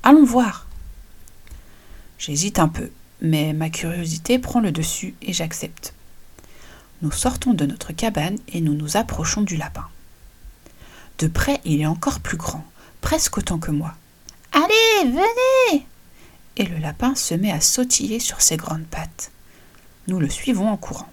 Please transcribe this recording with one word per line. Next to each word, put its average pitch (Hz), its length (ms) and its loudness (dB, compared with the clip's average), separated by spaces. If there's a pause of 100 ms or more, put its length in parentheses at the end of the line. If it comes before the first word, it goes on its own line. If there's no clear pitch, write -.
Allons 285 220 10
voir. » 233 420 2 (1500)
J'hésite 156 400 -2
un 160 100 6
peu, - 220 -6 (300)
mais 156 320 2
ma 160 180 -2
curiosité 165 680 -2
prend 247 220 0
le 196 120 0
dessus 160 500 -4
et 185 100 -6
j'accepte. - 640 -8 (1080)
Nous 147 100 -2
sortons 247 400 0
de 156 140 2
notre - 260 -6
cabane 180 460 -2 (100)
et 170 140 -4
nous 151 120 2
nous 151 220 -4
approchons 208 460 -2
du 190 140 -2
lapin. - 300 -6 (1300)
De 160 100 0
près, 277 360 0
il 151 180 2
est 151 40 0
encore 165 340 -2
plus - 180 -6
grand, - 260 -8 (380)
presque - 340 0
autant 175 220 -2
que 165 120 -4
moi. « 156 220 -2 (600)
Allez, 415 580 6
venez ! » 466 760 4 (680)
Et - 80 0
le 175 140 -6
lapin 156 360 -2
se - 200 -4
met 190 180 0
à 151 80 -2
sautiller 240 580 0
sur - 220 -4
ses - 160 4
grandes 160 300 -6
pattes. 160 440 -10 (800)
Nous 185 100 -2
le 143 120 2
suivons 214 380 0
en 208 100 -2
courant. - 340 -12